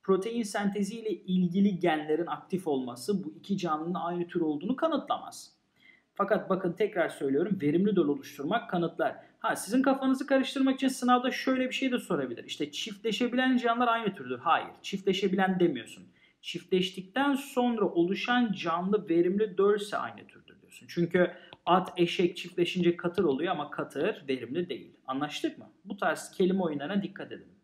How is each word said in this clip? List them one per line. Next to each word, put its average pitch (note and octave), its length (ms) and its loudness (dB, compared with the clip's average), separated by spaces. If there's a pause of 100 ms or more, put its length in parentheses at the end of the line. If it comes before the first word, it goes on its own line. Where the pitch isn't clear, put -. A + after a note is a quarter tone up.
protein A3+ 400 0
senteziyle G#3 640 -2
ilgili F#3 680 2
genlerin D#3 480 0
aktif D3 400 -6
olması C3+ 560 -2
bu D#3 120 -12
iki - 220 -4
canlının E3 360 -2
aynı F3 340 -4
tür E3+ 140 -2
olduğunu D#3+ 340 -2
kanıtlamaz. - 840 -4 (520)
Fakat G3 360 0
bakın F3+ 240 0
tekrar G3+ 360 0
söylüyorum D3+ 520 0
verimli F3 340 4
döl D#3 120 4
oluşturmak D3 640 -2
kanıtlar. E3 460 0 (240)
Ha, F3+ 160 -2
sizin B3 260 0
kafanızı C4+ 460 2
karıştırmak C4+ 480 2
için C4+ 120 0
sınavda B3 440 2
şöyle C4 360 0
bir B3+ 60 -6
şey C4+ 180 0
de A#3+ 80 0
sorabilir. C3+ 440 -4
İşte - 280 -6
çiftleşebilen A#3+ 840 0
canlılar A#3 300 2
aynı A3+ 280 0
türdür. B2+ 240 -6
Hayır, D#3+ 280 2 (140)
çiftleşebilen F#3+ 760 2
demiyorsun. B2 440 0 (380)
Çiftleştikten F#3+ 920 -2
sonra A#3+ 500 0
oluşan G3 680 2
canlı F3+ 580 -2
verimli F3+ 480 2
dölse G3+ 400 2
aynı A#2+ 300 -8
türdür - 340 -20
diyorsun. - 280 -20
Çünkü F3 420 2 (340)
at, F3+ 320 4
eşek F3 400 2
çiftleşince F3 600 0
katır F3 260 0
oluyor D#3 280 2
ama D3 180 -4
katır D3 600 -4
verimli C3 400 -4
değil. - 260 -10 (120)
Anlaştık D3 500 -4
mı? G#2+ 120 -20 (160)
Bu G3+ 120 -10
tarz D#3+ 340 -2
kelime F#3 320 2
oyunlarına D#3 400 -2
dikkat - 280 -12
edin. - 160 -14 (160)